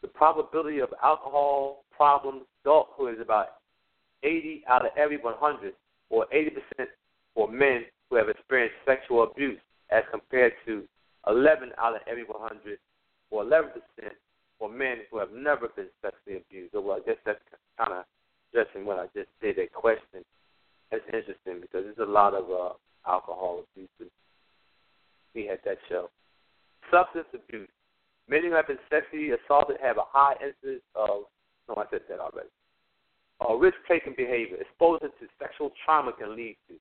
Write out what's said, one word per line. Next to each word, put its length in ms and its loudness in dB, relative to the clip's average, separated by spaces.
The 60 -14
probability 720 2
of 80 -2
alcohol 840 0
problems 480 4
adulthood 500 4
is 60 -12
about 260 2
eighty 440 -2
out 160 4
of 120 0
every 220 0
one 200 -6
hundred, 360 -4
or 240 2
eighty 180 2
percent 380 -12
for 120 2
men 340 2
who 80 0
have 120 4
experienced 460 -2
sexual 380 2
abuse, 380 -4
as 200 4
compared 440 2
to 160 -8
eleven 500 4
out 160 0
of 140 -10
every 160 -10
one 160 -14
hundred, 400 -14
or 120 -4
eleven 280 2
percent 440 -18
for 100 -8
men 280 -4
who 80 -8
have 140 -6
never 360 -4
been 180 -12
sexually 340 -12
abused. 360 -18
So, 100 -6
well, 160 -4
I 80 -10
guess 180 -2
that's 140 -4
kinda 260 -4
addressing 320 -2
what 140 -4
I 80 -8
just 140 -10
did, 160 -2
that 160 -4
question. 500 -2
That's 160 -6
interesting 560 -10
because 220 -8
there's 220 -8
a 60 -6
lot 220 6
of, 160 -6
uh, 240 -4
alcohol 640 -4
abuse. 160 -20
We 120 -8
had 180 -8
that 140 -6
show. 220 -6
Substance 420 4
abuse. 380 -16
Men 160 2
who 80 0
have 140 4
been 120 -6
sexually 400 -2
assaulted 500 4
have 160 0
a 80 0
high 380 6
incidence 400 -10
of, 300 -2
no, 100 -8
I 140 -4
said 100 -6
that 100 -10
already. 300 -12
Uh, 140 0
risk-taking 600 2
behavior. 460 -4
Exposure 480 2
to 180 -16
sexual 340 -8
trauma 260 4
can 240 -12
lead 220 -14
to 120 -20